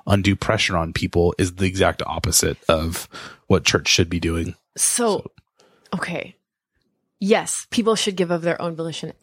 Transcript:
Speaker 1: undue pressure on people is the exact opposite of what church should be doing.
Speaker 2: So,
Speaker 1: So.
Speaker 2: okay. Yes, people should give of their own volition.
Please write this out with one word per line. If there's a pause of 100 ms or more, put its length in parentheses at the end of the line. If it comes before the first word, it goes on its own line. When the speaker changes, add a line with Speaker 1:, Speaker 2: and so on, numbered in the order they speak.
Speaker 1:
undue
pressure
on
people
is
the
exact
opposite (100)
of (380)
what
church
should
be
doing. (220)
Speaker 2:
So,
Speaker 1:
So. (640)
Speaker 2:
okay. (840)
Yes,
people
should
give
of
their
own
volition. (100)